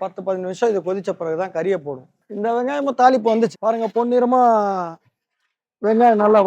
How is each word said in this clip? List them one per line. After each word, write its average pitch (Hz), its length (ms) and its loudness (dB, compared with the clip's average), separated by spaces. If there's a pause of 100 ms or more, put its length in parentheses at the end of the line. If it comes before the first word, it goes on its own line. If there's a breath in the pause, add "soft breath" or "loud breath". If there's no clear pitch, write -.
பத்து, 190 240 -8
பதினஞ்சு 185 220 -4
நிமிஷம் 190 240 -2
இதை 196 140 -2
கொதிச்ச 190 240 -4 (100)
பிறகு 160 220 -6
தான் 185 140 -8
கறியை 180 300 -2
போடும். 131 220 -12 (260)
இந்த 208 220 -4
வெங்காயமும் 277 440 -4
தாளிப்பு 247 320 4
வந்துச்சு 220 340 -2
பாருங்க, 226 300 -2
பொன்னிறமா 247 460 2 (1400)
வெங்காயம் 220 380 4
நல்லா 208 220 6